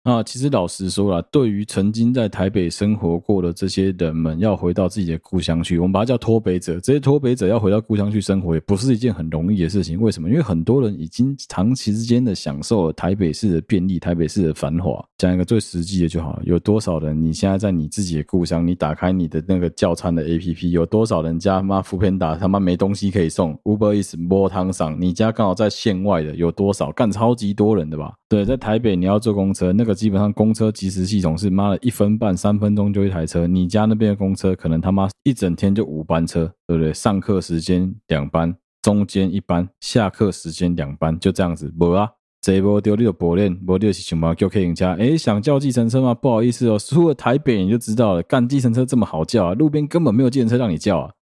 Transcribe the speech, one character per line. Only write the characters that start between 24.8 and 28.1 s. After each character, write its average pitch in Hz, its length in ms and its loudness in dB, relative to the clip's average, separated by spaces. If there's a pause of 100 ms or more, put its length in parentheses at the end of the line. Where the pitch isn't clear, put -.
你 90 140 0
家 110 180 0
刚 110 160 0
好 107 80 0
在 107 140 0
县 95 340 -2
外 95 180 2
的， 76 140 -6
有 85 160 0
多 98 200 -2
少？ 76 200 -4
干， 113 200 0
超 113 220 2
级 104 200 -2
多 104 220 2
人 78 140 -2
的 78 80 -8
吧？ 76 160 -10 (140)